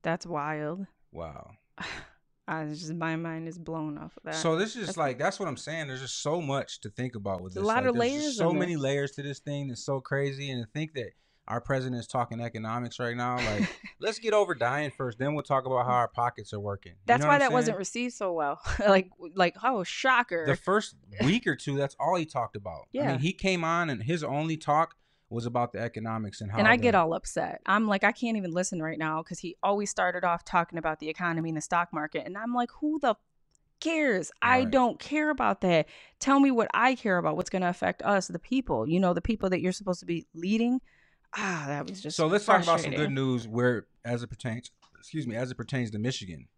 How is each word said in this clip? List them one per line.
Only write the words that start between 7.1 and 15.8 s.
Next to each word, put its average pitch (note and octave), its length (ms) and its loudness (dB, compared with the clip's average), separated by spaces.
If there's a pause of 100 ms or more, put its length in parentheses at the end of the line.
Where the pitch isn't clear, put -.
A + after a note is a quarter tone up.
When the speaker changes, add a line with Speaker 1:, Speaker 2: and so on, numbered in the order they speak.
Speaker 2:
about G2 260 -4
with F#2 120 -12
Speaker 1:
There's F#3+ 120 -2
Speaker 2:
this. A3 60 2
Speaker 1:
a - 20 2
lot B3+ 80 2
Speaker 2:
Like, C4 60 2
Speaker 1:
of A#3+ 100 2
Speaker 2:
there's A#3+ 140 2
just D4 100 -2
Speaker 1:
layers C#4+ 140 -2
Speaker 2:
so F3 140 4
Speaker 1:
in - 100 2
Speaker 2:
many F3+ 140 0
Speaker 1:
this. D3 80 -2
Speaker 2:
layers C#3 300 0
to C#3 100 -10
this C#3+ 180 -8
thing. C#3+ 300 -6
It's A#2 140 -10
so C3+ 160 -2
crazy. C#3 520 -2
And A#2+ 120 -4
to A2 60 -16
think D#3 240 -6
that A2+ 160 -6 (380)
our A2+ 120 -2
president C3 380 -2
is A#2 80 -8
talking A#2+ 340 -4
economics A#2 600 -6
right A#2+ 160 -2
now, B2 220 -2
like, A#2 300 0 (140)
Speaker 1:
<laughs> - 180 -18
Speaker 2:
let's G#3+ 200 -4
get A3 120 0
over G3 220 4
dying C3 380 0
first. B2 260 -6
Then C#3+ 160 0
we'll C#3+ 80 -4
talk C3 240 0
about B2 200 2